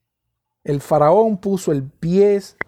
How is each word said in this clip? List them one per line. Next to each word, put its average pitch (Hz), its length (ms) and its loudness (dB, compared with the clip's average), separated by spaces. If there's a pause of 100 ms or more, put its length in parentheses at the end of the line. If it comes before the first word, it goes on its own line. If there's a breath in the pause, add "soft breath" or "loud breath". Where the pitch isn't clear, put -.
(640)
el 143 200 -6
faraón 185 560 2
puso 190 340 -4
el 139 100 -4
pie 190 600 0 (260)